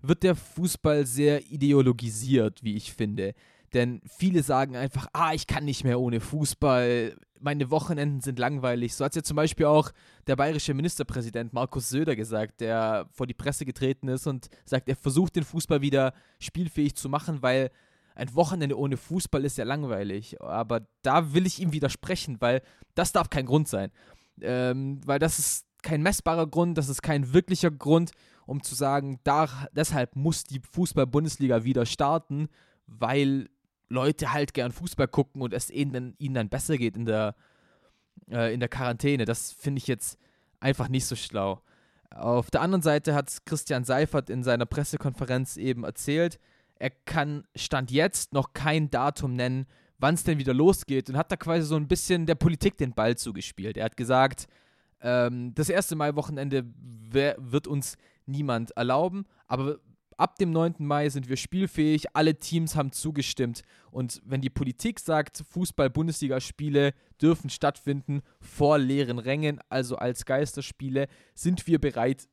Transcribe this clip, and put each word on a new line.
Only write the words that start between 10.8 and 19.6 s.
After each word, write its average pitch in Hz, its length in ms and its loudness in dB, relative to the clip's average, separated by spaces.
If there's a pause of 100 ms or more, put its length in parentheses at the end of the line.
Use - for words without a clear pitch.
Markus 123 360 -4
Söder 147 260 0
gesagt, 107 460 -4
der 110 500 0
vor - 160 -6
die 123 80 -8
Presse - 300 -6
getreten 135 420 -2
ist 131 220 -4
und 131 200 -6 (160)
sagt, - 240 -2
er 131 60 2
versucht, 147 400 0
den 165 100 0
Fußball 156 360 0
wieder 135 320 2 (260)
spielfähig 156 560 -2
zu - 140 -8
machen, 143 340 -4
weil 127 300 2 (420)
ein 123 220 -8
Wochenende 151 420 0
ohne 139 180 -2
Fußball 156 480 -2
ist 139 140 -4
ja 120 60 -2